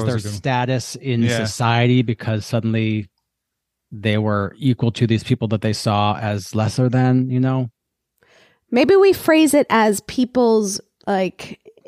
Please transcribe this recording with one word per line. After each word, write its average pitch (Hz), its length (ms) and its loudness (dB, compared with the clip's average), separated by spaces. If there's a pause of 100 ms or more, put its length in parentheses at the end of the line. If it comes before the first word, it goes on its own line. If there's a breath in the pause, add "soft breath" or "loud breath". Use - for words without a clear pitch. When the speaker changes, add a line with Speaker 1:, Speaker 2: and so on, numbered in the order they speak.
Speaker 1:
quo 107 40 -2
Speaker 2:
their 123 100 -2
Speaker 1:
is 104 80 -4
a 104 40 -6
good 104 40 -8
one. 101 60 -10
Speaker 2:
status 123 580 -4
in 120 260 -2
Speaker 1:
Yeah. 117 220 0
Speaker 2:
society 120 580 2
because 110 440 -4
suddenly 110 600 -2 (840)
they 107 260 -2
were 104 400 -2
equal 120 360 0
to 123 160 -2
these 110 160 0
people 120 240 -2
that 107 120 -2
they 110 120 -2
saw 104 440 0
as 104 380 -6
lesser 110 340 0
than, 127 420 2
you 127 100 0
know? 131 280 -2 (1000 soft breath)
Speaker 3:
Maybe 262 260 4
we 392 160 6
phrase 311 420 4
it 285 160 4
as 214 320 2
people's, 226 760 0 (260)
like, - 540 -4 (280)